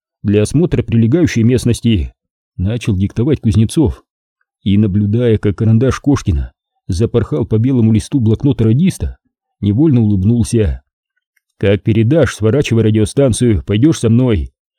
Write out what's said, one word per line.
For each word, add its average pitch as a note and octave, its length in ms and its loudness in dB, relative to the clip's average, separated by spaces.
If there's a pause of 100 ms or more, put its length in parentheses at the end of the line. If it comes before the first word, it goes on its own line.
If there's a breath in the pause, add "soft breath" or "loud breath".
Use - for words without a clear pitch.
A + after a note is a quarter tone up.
(240)
для G#2 180 2
осмотра C3+ 400 0
прилегающей A#2 600 0
местности", A2+ 720 0 (420)
начал G#2+ 400 -4
диктовать A#2 460 -2
Кузнецов. A2+ 640 0 (580)
И, G2 160 0
наблюдая, G#2 600 0
как G2+ 200 -2
карандаш A2+ 420 0
Кошкина D#2+ 520 -2 (360)
запорхал A2+ 580 -2
по A2 140 -2
белому A#2 320 2
листу A2+ 280 -2
блокнота A#2 440 0
радиста, A2+ 540 0 (420)
невольно B2 420 2
улыбнулся. G#2 800 0 (760)
"Как G2+ 240 0
передашь, A#2 500 0
сворачивай A2+ 500 0
радиостанцию, A2 800 0
пойдешь A#2 360 0
со A#2 100 0
мной. A2+ 420 0 (280)